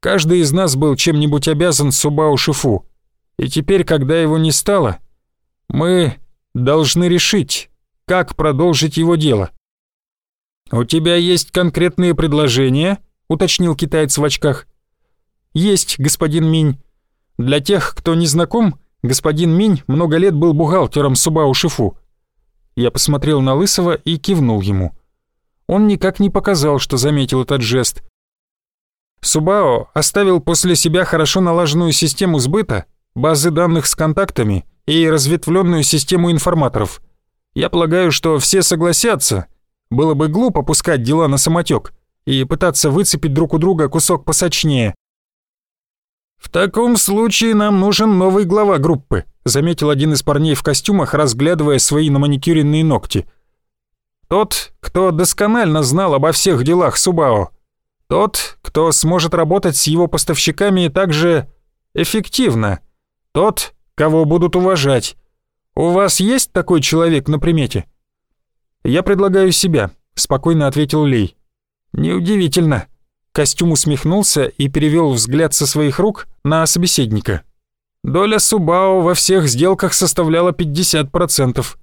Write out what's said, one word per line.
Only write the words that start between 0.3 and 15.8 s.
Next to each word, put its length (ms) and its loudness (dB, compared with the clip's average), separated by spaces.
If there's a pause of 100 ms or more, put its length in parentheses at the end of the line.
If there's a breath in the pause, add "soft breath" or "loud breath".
из 120 2
нас 240 0
был 180 2
чем-нибудь 540 0
обязан 420 0
Субао 460 0
Шифу, 500 -2 (520)
и 100 -4
теперь, 360 0
когда 360 0
его 180 2
не 140 2
стало, 460 0 (720)
мы 480 0 (380)
должны 500 2
решить, 680 0 (360)
как 300 -2
продолжить 600 0
его 200 2
дело». 340 0 (1200)
«У 140 -2
тебя 320 0
есть 340 0
конкретные 640 0
предложения?» — 840 0 (300)
уточнил 460 0
китаец 440 -2
в 60 0
очках. 420 -2 (880)
«Есть, 440 0